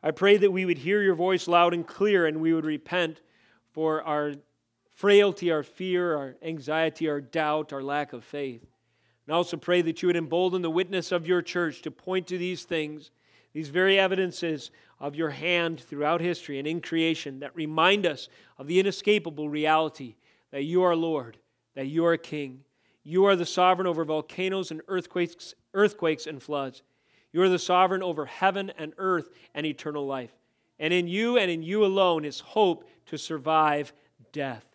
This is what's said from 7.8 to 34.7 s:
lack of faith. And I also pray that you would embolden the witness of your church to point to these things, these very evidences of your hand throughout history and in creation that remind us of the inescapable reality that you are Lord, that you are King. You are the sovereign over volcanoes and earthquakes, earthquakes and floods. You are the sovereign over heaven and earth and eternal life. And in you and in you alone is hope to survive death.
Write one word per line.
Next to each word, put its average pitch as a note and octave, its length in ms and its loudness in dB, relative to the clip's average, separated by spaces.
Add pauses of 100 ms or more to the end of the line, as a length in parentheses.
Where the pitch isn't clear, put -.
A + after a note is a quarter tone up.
lack C#3+ 300 -4
of A#2+ 100 -14
faith. C3+ 420 -10 (600)
And D3+ 80 -4
I E3 40 2
also E3+ 200 -2
pray F3 240 2
that E3 200 -2
you F#3 60 2
would F3 80 4
embolden F3 460 0
the E3 80 -2
witness F3+ 420 -2
of E3+ 160 -2
your F3 140 2
church E3+ 400 -4
to D#3 100 -10
point F#3 360 -6
to F3+ 100 -6
these F3+ 260 -6
things, D3+ 480 -6 (420)
these D3+ 160 -8
very F#3+ 300 4
evidences F3+ 720 -2 (280)
of C#3+ 160 -8
your D#3+ 140 -4
hand E3 500 -2
throughout D3+ 420 -2
history E3 360 -4
and C#3 100 -6
in E3 140 -4
creation D#3+ 580 -2
that C#3+ 160 -14
remind E3 500 2
us - 240 -4 (280)
of C3+ 100 -14
the F3 120 4
inescapable F#3 680 0
reality D3+ 680 0 (360)
that C#3 120 -6
you E3+ 180 2
are F3 140 4
Lord, D#3 420 -4 (380)
that C3+ 120 -8
you D#3+ 180 0
are E3 120 4
King. C#3 460 -10 (440)
You F3+ 180 4
are G3 100 6
the E3+ 100 -2
sovereign F3+ 420 4
over E3 160 0
volcanoes F3+ 680 -4
and D#3 160 -12
earthquakes, F3 680 -6 (200)
earthquakes F#3+ 520 0
and C#3+ 160 -12
floods. C#3 420 -6 (480)
You F3 120 2
are F#3+ 60 6
the F3+ 100 2
sovereign F#3 420 4
over D#3 240 -4
heaven F#3+ 520 0
and D#3 200 -10
earth F#3+ 320 -2 (240)
and D3 120 -4
eternal D3 420 -6
life. C3 280 -8 (440)
And D#3+ 140 0
in F3 140 0
you A3+ 300 0
and F#3+ 140 2
in E3 100 -4
you G3+ 240 2
alone F#3 400 2
is C#3+ 140 -10
hope F#3 500 0 (160)
to D#3+ 120 -10
survive D3+ 760 0 (380)
death. C3+ 440 -10